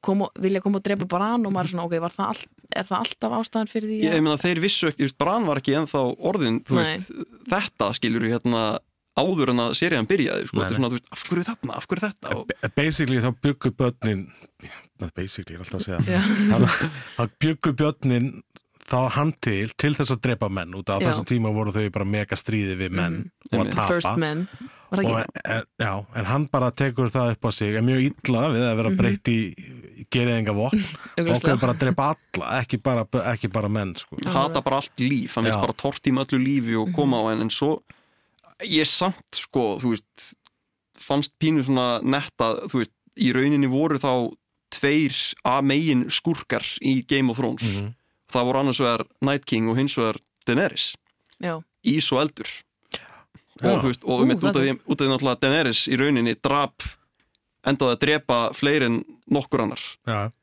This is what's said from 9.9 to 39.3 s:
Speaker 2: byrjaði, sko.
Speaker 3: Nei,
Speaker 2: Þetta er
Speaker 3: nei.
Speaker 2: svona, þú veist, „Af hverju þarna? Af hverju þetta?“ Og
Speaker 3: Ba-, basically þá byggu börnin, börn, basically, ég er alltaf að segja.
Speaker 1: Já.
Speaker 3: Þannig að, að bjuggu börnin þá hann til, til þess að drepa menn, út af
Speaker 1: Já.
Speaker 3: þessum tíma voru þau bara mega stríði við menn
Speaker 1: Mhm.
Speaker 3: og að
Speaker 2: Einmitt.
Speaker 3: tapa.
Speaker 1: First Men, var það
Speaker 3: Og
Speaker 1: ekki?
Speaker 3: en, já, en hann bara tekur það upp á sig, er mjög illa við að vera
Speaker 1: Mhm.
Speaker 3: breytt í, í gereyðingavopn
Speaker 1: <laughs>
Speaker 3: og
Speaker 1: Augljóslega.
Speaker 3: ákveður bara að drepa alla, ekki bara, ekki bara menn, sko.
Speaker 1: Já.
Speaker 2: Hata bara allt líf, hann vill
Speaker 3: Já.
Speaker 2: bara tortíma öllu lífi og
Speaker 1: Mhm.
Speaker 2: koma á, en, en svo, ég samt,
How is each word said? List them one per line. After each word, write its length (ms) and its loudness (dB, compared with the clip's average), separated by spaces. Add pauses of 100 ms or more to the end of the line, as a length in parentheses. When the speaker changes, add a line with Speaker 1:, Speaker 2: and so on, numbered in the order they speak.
Speaker 2:
byrjaði, 400 0
sko. 100 -10
Speaker 3:
Nei, 60 2
Speaker 2:
Þetta 80 0
er 0 -
Speaker 3:
nei. 80 0
Speaker 2:
svona, 160 2
þú 60 -4
veist, 100 -20
„Af 160 -8
hverju 240 -2
þarna? 260 -8
Af 120 -10
hverju 180 -4
þetta?“ 300 -6
Og 100 -10
Speaker 3:
Ba-, 300 -6
basically 420 2
þá 120 2 (120)
byggu 320 2
börnin, 480 0 (760)
börn, 160 -8
basically, 400 -8
ég 40 -14
er 40 -12
alltaf 160 -8
að 60 -4
segja. 180 -4
Speaker 1:
Já. 160 2 (300)
Speaker 3:
Þannig 180 6
að, 220 0 (280)
að 120 0 (100)
bjuggu 360 0
börnin 680 0 (480)
þá 200 0
hann 300 0
til, 380 0
til 160 2
þess 160 0
að 100 0
drepa 300 0
menn, 240 -6
út 160 -8
af 120 2
Speaker 1:
Já. 100 4
Speaker 3:
þessum 140 -2
tíma 280 0
voru 180 0
þau 200 0
bara 120 -2
mega 320 -2
stríði 400 -2
við 140 -4
menn 240 -2
Speaker 1:
Mhm. 160 -8 (220)
Speaker 3:
og 60 2
að 20 4
Speaker 2:
Einmitt. 160 0
Speaker 3:
tapa. 120 2
Speaker 1:
First 300 2
Men, 300 -2 (420)
var 80 -2
það 80 2
Speaker 3:
Og 140 2
Speaker 1:
ekki? 240 -6
Speaker 3:
en, 180 -2 (160)
já, 280 -2 (100)
en 80 -2
hann 220 0
bara 260 2
tekur 380 0
það 220 2
upp 140 -6
á 60 2
sig, 240 0
er 60 0
mjög 280 4
illa 300 -2 (100)
við 160 2
að 100 2
vera 140 0
Speaker 1:
Mhm. 60 0
Speaker 3:
breytt 340 2
í, 240 0 (460)
í 100 -14
gereyðingavopn 720 2
Speaker 1:
<laughs> 0 -
Speaker 3:
og 360 -10
Speaker 1:
Augljóslega. 200 2
Speaker 3:
ákveður 220 2
bara 140 2
að 40 -8
drepa 240 0
alla, 640 -2
ekki 180 -4
bara, 220 0
ekki 480 -2
bara 160 0
menn, 260 -2
sko. 300 -12
Speaker 1:
Já. 80 -4
Speaker 2:
Hata 300 0
bara 140 0
allt 220 -6
líf, 360 0
hann 100 0
vill 100 2
Speaker 3:
Já. 60 0
Speaker 2:
bara 120 0
tortíma 540 -2
öllu 180 0
lífi 320 0
og 120 0
Speaker 1:
Mhm. 80 -4
Speaker 2:
koma 260 2
á, 100 0
en, 100 -2
en 80 -2
svo, 320 -2 (760)
ég 260 2
samt, 360 0 (100)